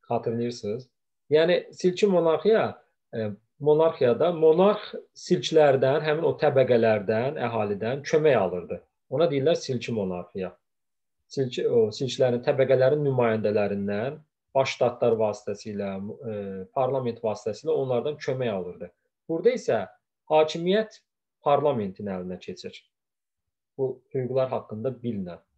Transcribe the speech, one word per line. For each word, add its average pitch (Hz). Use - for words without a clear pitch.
Xatırlayırsınız. 120
Yəni, 165
silki 180
monarxiya, 170
e, 113
monarxiyada 151
monarx 165
silklərdən, 143
həmin 156
o 143
təbəqələrdən, 117
əhalidən 110
kömək 151
alırdı. 90
Ona 147
deyirlər 147
silki 123
monarxiya. 92
Silki, 135
o, 113
silklərin, 123
təbəqələrin 135
nümayəndələrindən, 107
baş 131
ştatlar 117
vasitəsilə, 104
e, 107
parlament 127
vasitəsilə 110
onlardan 135
kömək 127
alırdı. 90
Burada 180
isə 113
hakimiyyət 170
parlamentin 127
əlinə 90
keçir. -
Bu 131
hüquqlar 131
haqqında 117
bilinən. 95